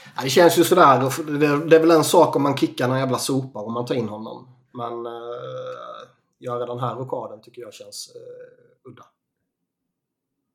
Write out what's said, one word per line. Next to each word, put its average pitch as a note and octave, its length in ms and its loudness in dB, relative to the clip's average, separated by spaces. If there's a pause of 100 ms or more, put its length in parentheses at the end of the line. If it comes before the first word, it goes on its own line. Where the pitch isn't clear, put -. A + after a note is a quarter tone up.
(160)
Ja, - 60 -10
det C3 80 -4
känns E3+ 280 6
ju E3 60 6
sådär, C#3+ 400 6
och C3+ 220 -6
det, D3 420 0
det D#3+ 80 8
är D#3+ 40 8
väl E3 100 4
en D#3 140 6
sak D#3 320 4
om C#3+ 60 0
man C#3 140 0
kickar C#3+ 320 -2
någon C3 100 0
jävla B2+ 200 -2
sopa C3 420 -4
om A2 120 -10
man B2 140 -6
tar D3 80 -4
in A2+ 140 -4
honom. A#2+ 400 -14 (240)
Men, A#2+ 340 -10
eh, A#2+ 1000 -14 (300)
göra A#2+ 280 -8
den B2 140 -10
här A#2+ 140 -6
rockaden A#2+ 480 -12
tycker A#2+ 200 -20
jag G#2+ 120 -20
känns, - 420 -18
eh, B2 560 -20 (120)
udda. - 200 -20 (1500)